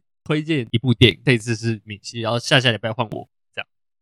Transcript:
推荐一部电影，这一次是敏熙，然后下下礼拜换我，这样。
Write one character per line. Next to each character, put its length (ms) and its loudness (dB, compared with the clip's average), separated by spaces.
推 200 -2
荐 280 -4
一 60 2
部 160 0
电 200 6
影， 120 -20
这 80 4
一 40 4
次 180 -4
是 280 -4
敏 180 -14
熙， 200 -12
然 100 -2
后 80 0
下 200 4
下 120 -2
礼 60 -6
拜 160 -4
换 160 -4
我， 180 -12
这 60 -14
样。 80 -12